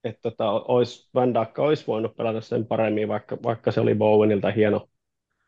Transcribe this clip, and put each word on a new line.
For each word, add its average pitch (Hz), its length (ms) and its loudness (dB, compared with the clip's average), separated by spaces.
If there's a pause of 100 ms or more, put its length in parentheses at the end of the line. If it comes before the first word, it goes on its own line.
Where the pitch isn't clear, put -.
et 110 180 -10
tota, 110 300 -2
o-, - 160 -2
ois, 123 460 0
Van 127 200 2
Dijk 113 260 -2
ois 151 280 0
voinut 110 280 -4
pelata 110 260 -4
sen 113 240 -4
paremmin, 107 420 0
vaikka, 104 360 -6
vaikka 117 280 -2
se 110 100 0
oli 113 140 2
Bowenilta 107 560 2
hieno 104 380 0 (580)